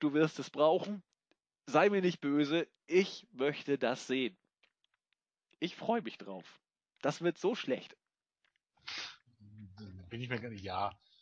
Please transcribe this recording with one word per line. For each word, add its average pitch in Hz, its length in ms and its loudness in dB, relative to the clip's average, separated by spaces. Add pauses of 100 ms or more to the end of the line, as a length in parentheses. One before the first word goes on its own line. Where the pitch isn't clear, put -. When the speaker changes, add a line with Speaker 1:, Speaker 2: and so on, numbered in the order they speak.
Speaker 1:
du 143 140 2
wirst 151 260 4
es - 100 -10
brauchen. 170 520 2 (640)
Sei 156 240 6
mir 196 100 2
nicht 175 200 2
böse, 147 460 2 (200)
ich 190 440 0
möchte 139 480 -2
das 127 300 -2
sehen. 127 280 -2 (1200)
Ich 180 160 -4
freu 233 240 -2
mich - 180 -10
drauf. - 420 -14 (420)
Das 147 200 -2
wird 170 160 0
so 214 160 0
schlecht. - 420 -4 (2000)
Speaker 2:
Bin 117 120 -10
ich 123 80 -8
mir 120 120 -4
gar 120 100 -10
nicht, 95 140 -12
ja. 95 260 -4 (320)